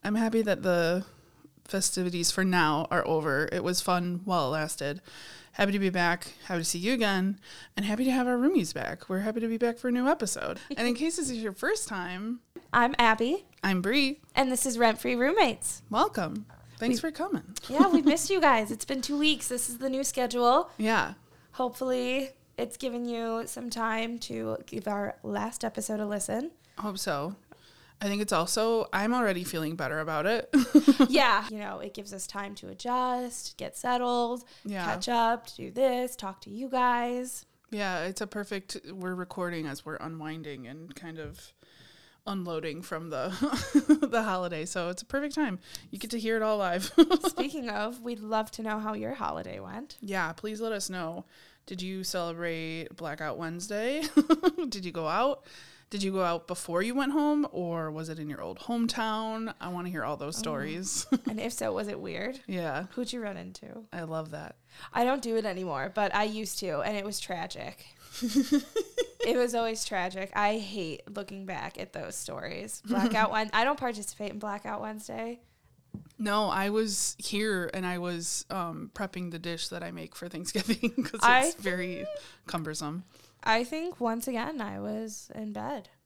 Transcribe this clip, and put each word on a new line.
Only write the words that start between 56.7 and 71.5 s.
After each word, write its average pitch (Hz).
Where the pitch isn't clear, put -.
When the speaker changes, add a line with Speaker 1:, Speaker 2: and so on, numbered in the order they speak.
Speaker 1:
you 240
went 277
home, 294
or 170
was 156
it 160
in 151
your -
old 92
hometown? 220
I 180
wanna 180
hear 160
all 143
those 147
Speaker 2:
Oh. -
Speaker 1:
stories. 156
<laughs> -
Speaker 2:
And 220
if 240
so, 220
was 202
it 208
weird? 196
Speaker 1:
Yeah. 165
Speaker 2:
Who'd 247
you 247
run 196
into? 190
Speaker 1:
I 170
love 160
that. 151
Speaker 2:
I 240
don't 254
do 226
it 220
anymore, 180
but 208
I 208
used 214
to, 160
and 208
it 202
was 208
tragic. -
Speaker 1:
<laughs> 247
Speaker 2:
It 381
was 240
always 226
tragic. 185
I 208
hate 190
looking 196
back 180